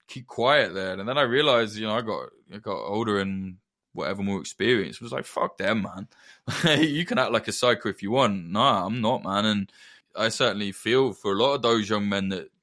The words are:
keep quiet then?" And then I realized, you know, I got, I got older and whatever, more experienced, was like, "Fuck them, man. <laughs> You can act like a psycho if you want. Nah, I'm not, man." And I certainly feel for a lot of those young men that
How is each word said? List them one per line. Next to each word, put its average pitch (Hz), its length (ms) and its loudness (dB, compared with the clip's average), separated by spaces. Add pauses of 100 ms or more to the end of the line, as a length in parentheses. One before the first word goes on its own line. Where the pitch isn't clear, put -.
keep 127 180 -14
quiet 117 460 2
then?" 95 260 -4
And 101 80 -6
then 131 100 -2
I 147 40 2
realized, 120 560 2
you 110 100 -6
know, 107 80 0
I 120 60 0
got, 87 260 -6 (260)
I 101 40 -16
got 101 180 -8
older 101 440 0
and 95 400 -4 (340)
whatever, 95 300 -4
more 98 160 -2
experienced, 101 640 0
was 117 100 -12
like, 127 140 -6
"Fuck - 320 -4
them, 101 260 0
man. 92 240 -10 (400)
<laughs> 151 340 2
You 156 240 0
can 240 120 -2
act 113 140 2
like 113 160 0
a 110 40 -4
psycho 117 380 2
if - 140 -8
you 98 80 -4
want. 101 400 2
Nah, 107 340 2
I'm 117 160 -4
not, 117 220 0
man." 101 220 0
And 104 260 0 (440)
I 113 140 0
certainly 104 420 0
feel 120 420 2
for 101 200 -4
a - 20 2
lot 127 200 4
of 131 60 -4
those 117 280 2
young 101 200 0
men 98 200 0
that 92 200 -6 (140)